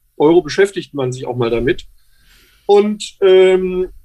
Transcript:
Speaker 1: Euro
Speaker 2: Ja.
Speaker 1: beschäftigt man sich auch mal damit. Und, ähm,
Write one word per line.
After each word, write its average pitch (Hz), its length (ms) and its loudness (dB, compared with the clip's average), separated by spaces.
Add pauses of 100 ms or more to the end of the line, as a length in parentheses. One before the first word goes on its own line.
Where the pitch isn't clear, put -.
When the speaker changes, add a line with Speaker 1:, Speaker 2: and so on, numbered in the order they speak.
(160)
Speaker 1:
Euro 160 220 2
Speaker 2:
Ja. 175 60 4
Speaker 1:
beschäftigt 185 500 -4
man 131 180 -6
sich 127 140 -14
auch 123 100 -10
mal 117 140 -2
damit. 117 340 -4 (800)
Und, 208 560 0
ähm, 185 680 2 (140)